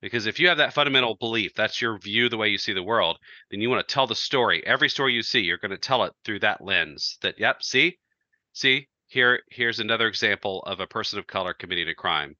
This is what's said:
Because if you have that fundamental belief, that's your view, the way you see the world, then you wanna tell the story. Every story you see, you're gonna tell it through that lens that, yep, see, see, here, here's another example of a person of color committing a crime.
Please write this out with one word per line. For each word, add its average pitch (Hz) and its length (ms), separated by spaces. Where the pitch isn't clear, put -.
Because 104 240
if 110 160
you 175 80
have 170 80
that 147 160
fundamental 135 420
belief, 113 380
that's - 300
your 113 160
view, 107 320
the 113 80
way 107 100
you 101 80
see 107 160
the 95 100
world, 92 360
then 101 100
you 117 80
wanna 123 140
tell 135 240
the 113 80
story. 107 520
Every 135 220
story 135 240
you 117 100
see, - 180
you're 87 180
gonna 98 180
tell 117 280
it - 100
through 104 140
that 104 260
lens 82 560
that, 95 180
yep, 113 240
see, 147 360
see, 135 340
here, 123 420
here's 117 300
another 113 260
example 101 560
of 92 180
a 92 60
person 104 320
of 95 80
color 92 260
committing 87 380
a 78 40
crime. 76 460